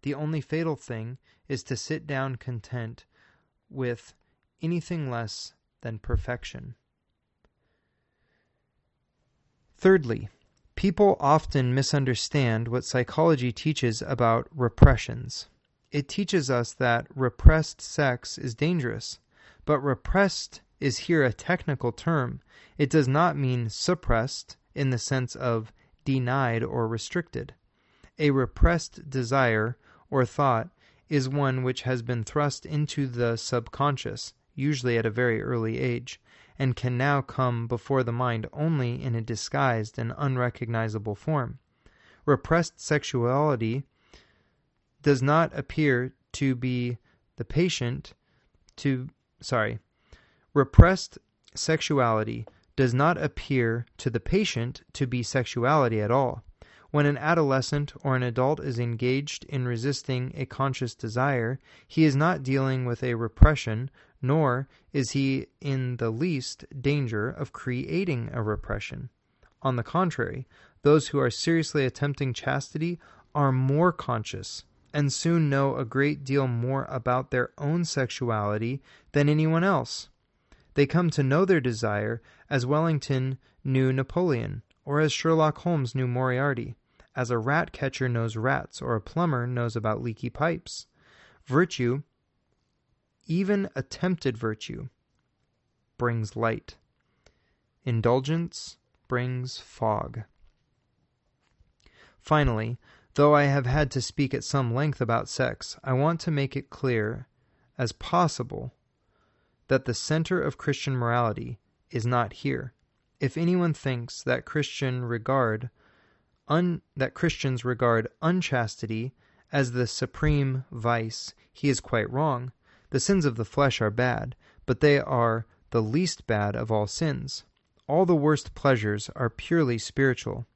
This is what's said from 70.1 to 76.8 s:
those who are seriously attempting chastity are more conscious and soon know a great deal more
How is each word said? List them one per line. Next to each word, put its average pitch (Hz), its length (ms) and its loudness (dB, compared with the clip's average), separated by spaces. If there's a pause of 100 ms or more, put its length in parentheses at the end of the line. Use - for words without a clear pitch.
those 147 260 6
who 143 100 -2
are 127 120 2
seriously 160 540 0
attempting 135 500 -2
chastity 151 640 -4 (340)
are 139 180 4
more 139 400 4
conscious 110 720 -8 (300)
and 147 180 2
soon 165 360 2
know 139 280 2
a 135 80 -4
great 143 400 0
deal 135 220 2
more 127 420 -2